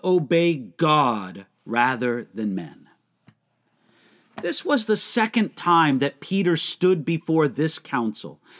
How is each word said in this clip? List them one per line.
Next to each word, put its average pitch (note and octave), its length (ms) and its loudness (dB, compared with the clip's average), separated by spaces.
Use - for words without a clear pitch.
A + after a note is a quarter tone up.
obey E3+ 500 2
God A#2 920 -2
rather A#2+ 720 -2
than G#2 200 -4
men.'" D#2+ 340 -10
This - 240 -4
was B3+ 180 0
the G#3 140 0
second - 580 0
time D#3+ 440 4
that C#3+ 200 -2
Peter F3+ 380 0
stood F3+ 440 0
before D#3+ 460 0
this D3+ 300 -2
council A2+ 600 -6